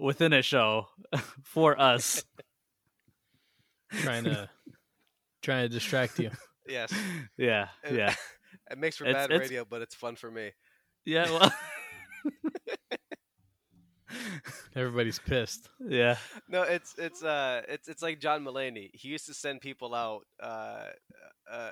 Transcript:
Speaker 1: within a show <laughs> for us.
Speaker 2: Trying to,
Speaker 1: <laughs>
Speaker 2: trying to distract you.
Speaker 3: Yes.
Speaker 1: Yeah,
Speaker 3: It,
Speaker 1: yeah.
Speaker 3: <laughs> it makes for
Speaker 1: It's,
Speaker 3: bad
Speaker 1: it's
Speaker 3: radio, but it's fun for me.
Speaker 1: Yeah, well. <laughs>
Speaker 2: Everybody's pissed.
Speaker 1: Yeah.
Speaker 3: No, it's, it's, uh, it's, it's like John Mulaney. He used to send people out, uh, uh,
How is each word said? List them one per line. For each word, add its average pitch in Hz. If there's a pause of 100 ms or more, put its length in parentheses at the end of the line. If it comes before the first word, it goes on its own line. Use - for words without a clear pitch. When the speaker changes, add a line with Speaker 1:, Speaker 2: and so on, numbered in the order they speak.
Speaker 1:
within 156
a 135
show 110 (260)
<laughs> -
for 151
us. 123 (1700)
Speaker 2:
Trying 139
to, 104 (440)
Speaker 1:
<laughs> -
Speaker 2:
trying 131
to 120
distract 117
you. 110 (340)
Speaker 3:
Yes. 117 (460)
Speaker 1:
Yeah, 110 (160)
Speaker 3:
It, 147
Speaker 1:
yeah. 104 (300)
Speaker 3:
<laughs> -
it 127
makes 156
for 147
Speaker 1:
It's, 127
Speaker 3:
bad 139
Speaker 1:
it's 160
Speaker 3:
radio, 123
but 113
it's -
fun 120
for 117
me. 110 (540)
Speaker 1:
Yeah, 165
well. 165
<laughs> - (3000)
Speaker 2:
Everybody's 120
pissed. - (160)
Speaker 1:
Yeah. 120 (320)
Speaker 3:
No, 180
it's, 170
it's, 160
uh, 139
it's, -
it's 151
like 160
John 151
Mulaney. 127
He -
used 151
to 147
send 139
people 127
out, 113 (180)
uh, 110 (640)
uh, 113